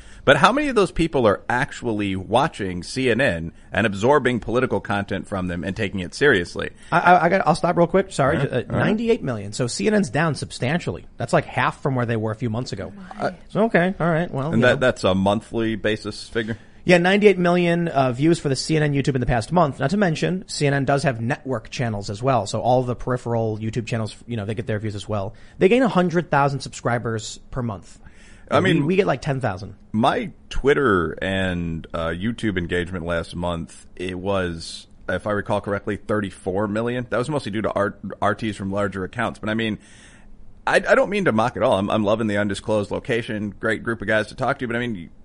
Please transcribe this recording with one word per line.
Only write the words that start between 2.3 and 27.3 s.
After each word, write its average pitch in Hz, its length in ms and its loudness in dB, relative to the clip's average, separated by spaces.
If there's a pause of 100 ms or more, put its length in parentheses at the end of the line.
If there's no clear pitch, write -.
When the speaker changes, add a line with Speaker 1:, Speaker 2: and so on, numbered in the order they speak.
Speaker 1:
C 131 260 -2
N 113 100 2
N 85 320 0 (200)
and 101 120 2
absorbing 120 540 4
political 113 400 0
content 101 480 -4
from 92 220 -4
them 87 160 -6
and 92 120 -4
taking 101 220 -4
it 87 160 -8
seriously? 120 560 2 (220)
Speaker 2:
I, - 80 4
I, 170 240 6
I 170 40 4
got, 190 160 2
I'll 151 120 2
stop 170 200 0
real 170 120 4
quick. 190 240 2
Sorry. 143 240 2
Speaker 1:
All 131 80 0
right, - 80 -4
Speaker 2:
Uh, - 40 -2
Speaker 1:
all 123 60 0 (160)
right. 123 80 2
Speaker 2:
ninety-eight 220 380 0
million. 104 280 -6
So 127 140 -2
C - 220 -2
N 214 60 2
N's 175 160 2
down 143 260 0
substantially. - 720 -4 (100)
That's, - 160 -4
like, 165 140 4
half 139 360 -2
from 135 140 0
where 123 100 0
they 117 100 -2
were 110 140 -2
a 107 60 -4
few 120 120 -4
months 120 240 -4
ago. 92 240 -10
Speaker 3:
Oh 190 260 -12
my. 180 120 -2 (140)
Speaker 2:
So, - 160 2
okay. 185 340 4
All 156 100 0
right. 170 220 0
Well, 143 220 -4
Speaker 1:
And 113 100 4
Speaker 2:
you 123 60 8
Speaker 1:
that, 120 60 6
Speaker 2:
know. 143 60 -2
Speaker 1:
that's 127 220 2
a 95 140 4
monthly 110 580 0
basis 107 540 -4
figure? 113 280 -4 (300)
Speaker 2:
Yeah, 175 120 6
ninety-eight 190 400 6
million, 175 500 2
uh, 131 240 2
views 156 260 4
for 147 120 -4
the 131 60 0
C - 200 -2
N 151 60 4
N 147 100 2
YouTube 139 220 0
in 131 80 0
the 117 40 -2
past 120 260 0
month. 165 280 2
Not 135 100 0
to 202 60 0
mention, 175 520 0
C - 180 -2
N 139 80 2
N 139 100 0
does 139 200 2
have 127 140 0
network 120 520 -6
channels 107 400 -4
as 104 120 -8
well. 123 240 2
So 110 140 -4
all 127 220 4
the 123 120 -2
peripheral 117 600 -2
YouTube 110 300 -4
channels, 110 280 -4 (120)
you 117 100 -6
know, 101 80 -4
they 107 100 -4
get - 120 -6
their 107 120 -2
views 104 160 -6
as 101 140 -10
well. 104 260 -4 (240)
They 185 120 6
gain 254 120 6
a 240 60 4
hundred 175 420 2
thousand 139 300 2
subscribers 113 800 -4 (120)